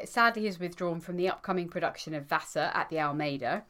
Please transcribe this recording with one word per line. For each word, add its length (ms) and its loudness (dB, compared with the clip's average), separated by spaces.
sadly 420 4
has 140 -2
withdrawn 400 -2
from 160 -6
the 140 2
upcoming 400 -2
production 440 -2
of 120 -4
Vassar 480 0
at 160 0
the 100 0
Almeida. 720 0